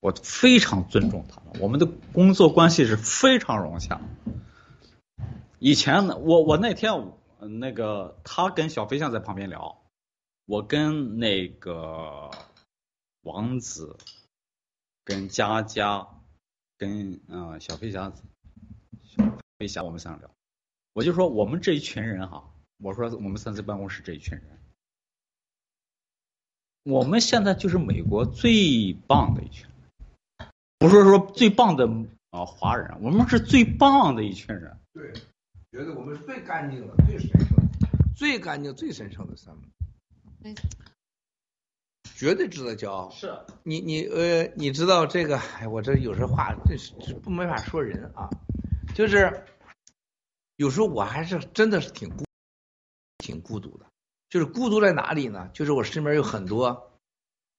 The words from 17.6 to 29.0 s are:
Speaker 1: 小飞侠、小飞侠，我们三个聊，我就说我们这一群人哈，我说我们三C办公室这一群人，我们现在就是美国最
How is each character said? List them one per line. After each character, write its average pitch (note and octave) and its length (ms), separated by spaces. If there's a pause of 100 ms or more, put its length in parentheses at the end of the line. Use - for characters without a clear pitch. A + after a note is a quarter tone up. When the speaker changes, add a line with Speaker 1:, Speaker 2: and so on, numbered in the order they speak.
Speaker 1:
小 - 180
飞 A2+ 140
侠、 F#2+ 220 (880)
小 - 200 (340)
飞 G#2 100
侠， F2 160
我 F2 60
们 E2 100
三 E2 140
个 D2+ 60
聊， C#2+ 120 (640)
我 A2+ 100
就 E3+ 100
说 F3+ 160
我 G#2+ 160
们 D3 160
这 F#3+ 120
一 D3+ 60
群 - 240
人 F#2+ 240
哈， D2+ 240 (260)
我 G2 160
说 A#2 160
我 A2+ 120
们 F#2+ 160
三 G#2 180
C G#2 60
办 G2+ 160
公 G2 120
室 - 140
这 F2+ 100
一 D2 60
群 - 180
人， - 220 (2250)
我 C3 200
们 F3+ 180
现 A#3 240
在 G3 80
就 F#3+ 160
是 F3 80
美 D#3 260
国 G#2 220
最 D#3 680 (140)